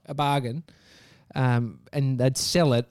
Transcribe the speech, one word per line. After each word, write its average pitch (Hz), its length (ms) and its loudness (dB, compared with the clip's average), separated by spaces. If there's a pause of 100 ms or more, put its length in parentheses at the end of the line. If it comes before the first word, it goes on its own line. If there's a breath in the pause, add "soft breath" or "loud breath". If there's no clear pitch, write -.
a 147 80 -10
bargain, 143 500 -2 (680 soft breath)
um, 120 460 0 (120)
and 135 260 -2
they'd 127 180 2
sell 160 360 2
it 120 180 0